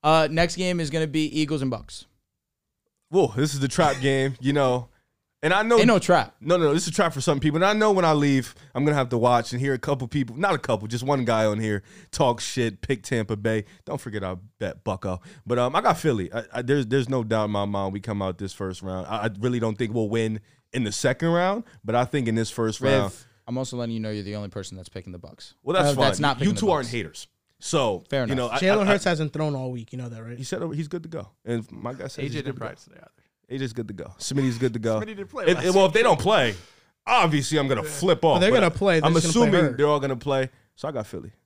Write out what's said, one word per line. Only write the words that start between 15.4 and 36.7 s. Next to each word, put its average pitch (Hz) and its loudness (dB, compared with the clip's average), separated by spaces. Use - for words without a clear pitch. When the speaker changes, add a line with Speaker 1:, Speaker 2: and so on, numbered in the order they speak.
Speaker 2:
But, 120 -2
um, 123 0
I 208 0
got 196 2
Philly. 110 -2
I, 92 -8
I, 120 -6
there's, 131 0
there's 123 0
no 131 0
doubt 110 0
in 107 -2
my 101 -2
mind 98 -2
we 101 -6
come 101 -4
out 92 -4
this 98 -10
first 95 -8
round. 92 -8
I, 104 -6
I 113 0
really 123 -2
don't 110 -2
think 113 -4
we'll 113 -2
win 110 -2
in 131 -2
the 101 -4
second - 0
round, 185 0
but 110 -4
I 123 2
think 139 -2
in 113 0
this 113 -2
first 110 -2
Speaker 1:
Riv, 135 2
Speaker 2:
round. 98 -2
Speaker 1:
I'm 123 -6
also 127 -8
letting 117 -6
you 113 -6
know 110 -6
you're 104 -6
the 104 -8
only 104 -8
person 92 -12
that's 90 -18
picking 95 -16
the 87 -14
Bucks. - -20
Speaker 2:
Well, 147 -2
that's 165 4
Speaker 1:
Uh, 139 4
Speaker 2:
fine. - 2
Speaker 1:
that's - 2
not 143 2
Speaker 2:
You 135 -2
Speaker 1:
picking 208 2
the - -4
Speaker 2:
two 214 2
aren't 143 0
Speaker 1:
Bucks. 117 -8
Speaker 2:
haters. 101 -8
So, 117 0
Speaker 1:
Fair 135 -2
Speaker 2:
you 120 -2
Speaker 1:
enough. 123 -2
Speaker 2:
know, 120 -4
I, - 0
Speaker 3:
Jalen 208 2
Speaker 2:
I, 196 4
Speaker 3:
Hurts 202 0
Speaker 2:
I, 180 2
Speaker 3:
hasn't 156 -2
thrown 151 -2
all 131 -6
week. 120 -12
You 131 -10
know 123 -10
that, 113 -14
right? 120 -14
Speaker 2:
he 131 -10
said - -6
he's 147 -6
good 170 -8
to 165 -16
go. 156 -10
And 117 -4
my 113 -10
guy 135 -12
said 139 -8
Speaker 4:
A - -6
J 120 -6
Speaker 2:
he's - -
good 143 -6
Speaker 4:
didn't 135 -6
Speaker 2:
to 127 -12
go. 113 -10
Speaker 4:
practice - -12
today - -20
either. - -20
Speaker 2:
A 131 -6
J's 131 -4
good 113 -6
to 104 -12
go. 85 -12
Smitty's 131 0
good 120 0
to 117 -6
go. 110 0
Speaker 4:
Smitty 107 -6
didn't 202 -12
play 247 -8
Speaker 2:
And, - 6
Speaker 4:
last 123 -2
Speaker 2:
and, 185 2
well, 196 6
if 185 4
Speaker 4:
week. 151 -8
Speaker 2:
they 220 4
don't 208 4
play, 131 2